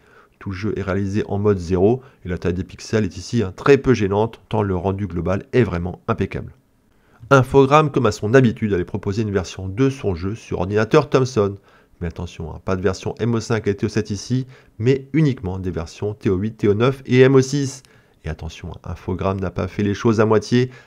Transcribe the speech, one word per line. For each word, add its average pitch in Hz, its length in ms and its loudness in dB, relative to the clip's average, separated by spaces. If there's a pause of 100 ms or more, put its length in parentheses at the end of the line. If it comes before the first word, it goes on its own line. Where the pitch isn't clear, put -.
(400)
Tout - 100 -10
le 95 60 -8
jeu 101 200 -6
est 92 60 -6
réalisé 98 460 -2
en 98 100 -4
mode 101 220 2
zéro 92 420 2 (240)
et 90 40 -10
la 87 100 -4
taille 90 160 -2
des 90 80 -4
pixels - 420 -4
est 90 120 -8
ici, 107 260 -2
hein, 92 120 -6
très 143 220 4
peu 131 160 2
gênante, 104 560 0
tant 110 140 0
le 95 120 -2
rendu 98 300 -2
global 87 380 -4 (100)
est 123 80 4
vraiment 87 460 -2
impeccable. - 460 -6 (760)
Infogrames, 139 600 6
comme 123 160 2
à 104 40 4
son 107 220 -4
habitude, 113 400 4
allait 87 100 0
proposer 101 380 -4
une 107 100 -4
version 95 360 -4
de 127 240 0
son 104 240 -4
jeu 95 180 -6
sur - 280 -8
ordinateur 107 500 2
Thomson. 107 460 0 (420)
Mais 87 80 -6
attention, 82 460 -10
hein, 80 100 -18
pas 95 120 -2
de 92 80 -6
version 95 360 -4
M 117 140 -2
O 113 60 0
cinq 110 260 -4
et 101 100 0
T 110 120 -4
O - 20 -2
sept 107 220 -4
ici, 127 340 -4 (320)
mais 135 360 0
uniquement 120 440 0
des 92 140 -6
versions 82 420 -6
T - 160 -2
O 92 60 2
huit, 104 160 -4
T - 160 -2
O 101 80 4
neuf 127 320 0
et 127 140 6
M 135 120 8
O 131 80 8
six. 135 400 -4 (420)
Et 80 60 -8
attention, 80 400 -12
hein, - 220 -14
Infogrames 92 480 -4
n'a 92 100 -4
pas 92 180 -6
fait - 140 -6
les 101 140 0
choses 110 240 2
à 110 80 4
moitié, 123 420 2 (180)